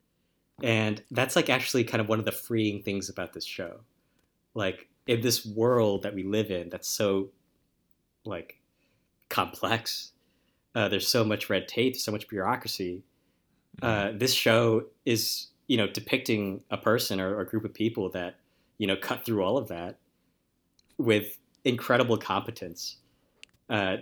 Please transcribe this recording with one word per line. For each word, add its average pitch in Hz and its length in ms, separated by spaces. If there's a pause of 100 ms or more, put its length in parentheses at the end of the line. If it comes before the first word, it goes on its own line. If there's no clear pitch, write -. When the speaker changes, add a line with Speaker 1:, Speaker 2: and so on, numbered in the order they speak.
(640)
Speaker 1:
And 110 480
that's, 123 240
like, 160 160
actually 123 320
kind 113 180
of 107 80
one 110 80
of 110 80
the 113 60
freeing 107 500
things 98 280
about 92 240
this 87 120
show. 87 360 (720)
Like, 98 320 (180)
in 117 160
this 117 240
world 110 560
that 101 140
we 92 80
live 101 260
in 87 200
that's 90 180
so 98 420 (960)
like, 92 340 (680)
complex. - 840 (640)
Uh, 107 120
there's 95 200
so 120 160
much 107 260
red 95 180
tape, 127 280
so - 160
much 104 160
bureaucracy. 95 760 (760)
Uh, 107 260
Speaker 2:
Mm-hmm. 110 120
Speaker 1:
this 127 140
show 113 520 (200)
is, - 420 (200)
you 127 100
know, 104 100
depicting 104 800
a - 80
person 110 420
or, 95 180
or 98 60
group 107 220
of 98 80
people 110 380
that, 90 240 (420)
you 107 80
know, 104 100
cut - 300
through 107 180
all 104 140
of 120 120
that 85 280 (1000)
with 110 420 (260)
incredible 120 520
competence, - 800 (720)
uh, 101 320